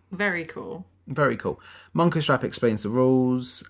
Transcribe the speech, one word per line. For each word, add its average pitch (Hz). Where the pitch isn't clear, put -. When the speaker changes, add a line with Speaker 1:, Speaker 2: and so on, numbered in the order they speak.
Speaker 1:
Very 180
cool. -
Speaker 2:
Very 135
cool. 78
Monko 165
Strap 139
explains 110
the 104
rules, 127